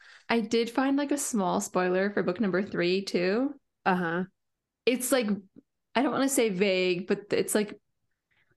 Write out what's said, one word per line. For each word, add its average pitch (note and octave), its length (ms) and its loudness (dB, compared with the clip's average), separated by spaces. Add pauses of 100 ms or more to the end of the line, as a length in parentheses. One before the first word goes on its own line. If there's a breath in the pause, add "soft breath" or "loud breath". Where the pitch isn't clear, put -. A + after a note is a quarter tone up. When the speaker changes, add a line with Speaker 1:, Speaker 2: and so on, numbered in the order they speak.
(280 loud breath)
Speaker 1:
I A#3 120 2
did A#3 300 0
find, C#4 260 0
like, C#4+ 140 -2
a D4 80 0
small F#3+ 420 0
spoiler F#3 500 0
for G3+ 120 -2
book F3 180 -2
number F#3+ 220 0
three F3+ 420 0
too. G#3 480 0 (320)
Speaker 2:
Uh-huh. F3+ 400 0 (640)
Speaker 1:
It's, B3+ 240 0
like, B3+ 180 2 (680)
I A#3+ 60 2
don't A#3+ 100 0
wanna C4+ 160 0
say B3+ 220 2
vague, F#3 580 0
but G3+ 240 -2
it's, - 240 0
like, G#3+ 200 -2 (800)